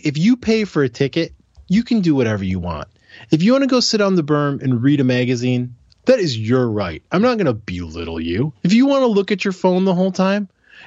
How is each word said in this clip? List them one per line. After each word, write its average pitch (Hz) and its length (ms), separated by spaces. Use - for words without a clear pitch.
if 143 120
you 220 200
pay 220 260
for 160 180
a 135 80
ticket, 143 440
you 214 160
can 233 160
do 165 160
whatever 110 300
you 92 140
want. 85 280
If 160 120
you 220 80
wanna 269 160
go 247 140
sit 226 180
on 196 160
the 170 80
berm 143 400
and 127 180
read 139 200
a - 20
magazine, 123 720
that 254 140
is 151 180
your 120 320
right. 92 420
I'm 180 100
not 247 160
gonna 160 160
belittle 82 680
you. 98 320
If 175 80
you 233 140
wanna 277 220
look 202 240
at 190 120
your 202 80
phone 185 320
the 190 100
whole 185 200
time 190 340